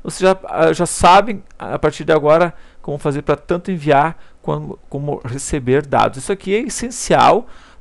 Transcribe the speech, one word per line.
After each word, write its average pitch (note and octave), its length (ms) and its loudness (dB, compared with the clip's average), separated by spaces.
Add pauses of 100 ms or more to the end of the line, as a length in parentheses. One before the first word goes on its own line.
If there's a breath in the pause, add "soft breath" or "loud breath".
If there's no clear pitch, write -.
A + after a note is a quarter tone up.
vocês - 200 -10
já, F#3+ 240 4
ah, D#3+ 260 2
já E3 140 0
sabem F#3 580 4 (140)
a B2+ 200 -8
partir D3+ 280 -2
de D#3+ 80 2
agora D#3 400 4 (280 soft breath)
como D3 160 -8
fazer D3 240 -4
pra D3 140 0
tanto F3 340 -4
enviar D3+ 480 0 (240 soft breath)
como, D3+ 380 -8 (100)
como C#3+ 360 -6
receber C3+ 600 -2
dados. A#2 340 -2
Isso - 120 -8
aqui F#3+ 240 -4
é A3 60 0
essencial F3+ 840 2 (340 soft breath)